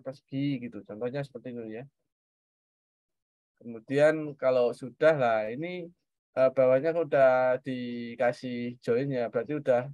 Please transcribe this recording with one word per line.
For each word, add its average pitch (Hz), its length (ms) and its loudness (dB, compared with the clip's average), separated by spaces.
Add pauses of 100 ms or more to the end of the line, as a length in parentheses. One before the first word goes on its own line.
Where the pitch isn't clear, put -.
persegi 135 640 -6
gitu. 101 160 -14
Contohnya 123 400 -6
seperti 120 240 -16
itu 117 320 -12
ya. - 20 -14 (1700)
Kemudian 143 800 0
kalau 127 320 2
sudah 151 480 0
lah, 117 220 2 (100)
ini, 170 400 -8 (480)
eh, 131 160 6
bawahnya 135 400 4
udah 131 720 4
dikasih 123 1200 -4
join 127 240 0
ya, 120 240 -2
berarti 123 240 -4
udah 131 360 0